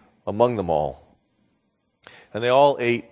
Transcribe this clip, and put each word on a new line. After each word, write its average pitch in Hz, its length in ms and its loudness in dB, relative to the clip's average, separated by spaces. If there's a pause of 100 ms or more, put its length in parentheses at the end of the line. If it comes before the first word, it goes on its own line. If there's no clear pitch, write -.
(260)
among 113 300 0
them 90 140 -4
all. 73 460 -6 (1160)
And 110 80 -8
they 120 60 -2
all 139 320 4
ate 120 300 0